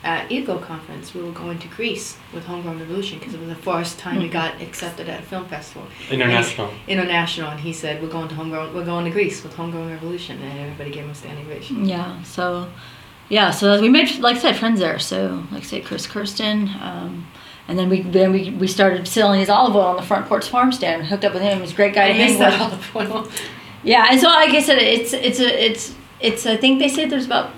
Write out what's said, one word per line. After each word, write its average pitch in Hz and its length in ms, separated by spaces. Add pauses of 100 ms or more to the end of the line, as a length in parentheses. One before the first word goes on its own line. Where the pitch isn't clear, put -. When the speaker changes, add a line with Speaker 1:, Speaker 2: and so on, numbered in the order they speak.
Speaker 1:
at 165 280
Eagle 240 280
Conference - 560
we 175 80
were 170 80
going 170 260
to - 120
Greece 214 480 (140)
with 165 140
Homegrown 170 340
Revolution 190 400
'cause 233 140
it 165 60
was 165 100
the 165 60
first 170 420
time 180 200
we 180 80
Speaker 2:
Mm-hmm. 165 80
Speaker 1:
got 160 280
accepted 170 480
at - 120
a - 20
film 185 220
festival. - 420 (240)
Speaker 3:
International. 120 560
Speaker 1:
And - 180
he, 190 80
international, 170 560
and 151 100
he 160 140
said, 151 300
"We're 160 60
going 160 180
to 147 80
Homegrown, 156 400
we're 175 100
going 175 200
to 170 60
Greece 196 320
with 151 120
Homegrown 165 340
Revolution," 160 540
and 139 160
everybody 143 320
gave 147 140
him 147 40
a 147 60
standing 151 320
ovation. 208 420
Speaker 2:
Yeah, 180 340
so, 180 440 (600)
yeah, 208 200
so 202 320
we 220 80
made, 254 300
like 240 160
I - 40
said, - 180
friends 226 220
there. 160 200
So, 92 420 (100)
like - 120
I - 20
said, - 200
Chris - 200
Kirsten, 208 640 (140)
um, 175 420 (420)
and 175 120
then 185 100
we, 185 120
then 185 300
we, 196 200
we 185 160
started 185 400
selling 202 320
his 196 100
olive 220 260
oil 190 120
on 180 80
the 185 80
front 196 240
porch 202 200
farm 254 240
stand. 165 360
Hooked 196 180
up 202 80
with 185 80
him. 196 200
He's 170 100
a - 40
great 202 200
guy 208 100
Speaker 1:
I - 40
Speaker 2:
to - 40
hang 233 140
Speaker 1:
missed 208 100
that - 140 (420)
Speaker 2:
with. - 20
Speaker 1:
olive 202 160
oil. 220 160 (560)
Speaker 2:
Yeah, 226 280
and 262 100
so 349 60
like 311 240
I 294 100
said, 277 160
it's, 233 360
it's 254 260
a, 240 260
it's, - 300 (240)
it's, 226 260
I 220 120
think 262 200
they 277 120
say 311 180
there's 262 180
about 240 320